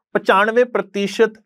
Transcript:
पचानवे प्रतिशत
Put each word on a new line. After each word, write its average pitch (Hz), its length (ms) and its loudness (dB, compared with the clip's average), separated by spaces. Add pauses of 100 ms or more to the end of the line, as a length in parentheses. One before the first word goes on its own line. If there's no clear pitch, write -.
(140)
पचानवे 214 500 2
प्रतिशत 202 680 -4 (140)